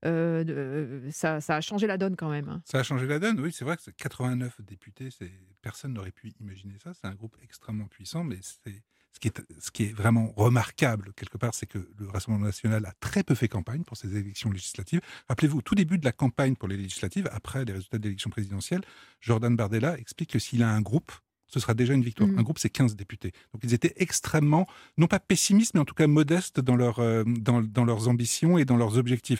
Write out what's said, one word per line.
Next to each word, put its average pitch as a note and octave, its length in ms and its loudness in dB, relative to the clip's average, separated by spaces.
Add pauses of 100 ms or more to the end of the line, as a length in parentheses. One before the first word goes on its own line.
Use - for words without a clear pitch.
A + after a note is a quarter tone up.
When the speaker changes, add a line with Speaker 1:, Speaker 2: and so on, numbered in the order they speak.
Speaker 1:
euh, E3 400 0
de, D#3+ 80 -4
euh, C3+ 580 -6
ça, D#3 300 -4
ça D3+ 160 -2
a D3+ 60 -2
changé G#3+ 240 -2
la F#3+ 100 0
donne F#3+ 180 0
quand E3 140 -6
même, D3 220 -4
hein. E3+ 160 -10
Speaker 2:
Ça C3 140 0
a - 20 2
changé C3 240 -2
la D3 120 0
donne, G#3 220 0
oui, D#3+ 120 -4
c'est - 120 -10
vrai D#3+ 140 -4
que - 40 -18
c'est - 140 -20
quatre-vingt-neuf B2 640 -6
députés, G#2 500 -18
c'est, F2+ 220 -16 (300)
personne B2+ 320 -10
n'aurait F#2+ 160 -8
pu - 320 -16
imaginer G2 320 -16 (100)
ça. F3 80 -16
C'est - 140 -14
un G2 80 -8
groupe A2 280 -18
extrêmement G#2+ 440 -10
puissant, B2+ 360 -10
mais B2+ 200 -6
c'est, - 400 -18 (300)
ce - 80 -20
qui - 80 0
est, - 160 -10 (160)
ce - 100 -12
qui - 140 -2
est G#2 120 -4
vraiment A2+ 400 2
remarquable, A2 800 2
quelque - 240 -14
part, A#2 160 -2
c'est - 120 -10
que - 120 -10 (180)
le G#2 120 -12
Rassemblement G2+ 360 -2
national G#2+ 400 0
a F#2 160 -12
très - 220 -2
peu B2+ 140 2
fait A2+ 120 0
campagne A#2 360 -6
pour - 120 -16
ces G2+ 200 -8
élections G2+ 340 -4
législatives. G2 500 -4 (280)
Rappelez-vous, D3 300 2
au B2 40 -4
tout - 140 -2
début F3+ 220 4
de D3 60 -2
la B2 80 4
campagne C3+ 440 2
pour G2 120 -6
les G2 80 -4
législatives, G2 560 -4
après C3 320 -6
les G#2+ 80 -6
résultats F#2+ 260 -6
de G#2 40 -6
l'élection G2+ 260 -6
présidentielle, G#2 540 -4 (380)
Jordan A#2+ 340 2
Bardella A2+ 440 0
explique - 340 -8
que A2+ 80 2
s'il A#2+ 240 2
a A2+ 40 4
un G#2+ 140 2
groupe, G2+ 300 -2 (340)
ce - 140 -4
sera A#2 140 2
déjà B2 200 2
une C3 80 4
victoire. A#2+ 260 2
Speaker 1:
Mhm. F#3+ 120 2
Speaker 2:
Un - 20 6
groupe, C#3 160 -2
c'est - 120 0
quinze A2+ 260 2
députés. G2 340 -10 (220)
Donc G#2+ 100 -16
ils A#2 100 0
étaient C#3+ 260 2
extrêmement, D#3 680 2 (320)
non E3 80 6
pas F#3+ 140 2
pessimistes, G3+ 540 4
mais D#3+ 60 6
en C#3+ 40 6
tout - 100 -10
cas D#3 140 6
modestes D#3 500 4
dans B2+ 160 2
leur, B2 240 2
euh, A2+ 260 2
dans, A#2 380 2
dans A2 220 0
leurs A2+ 240 2
ambitions B2 500 4
et D3 60 4
dans B2+ 120 4
leurs A2+ 220 4
objectifs. A#2+ 420 0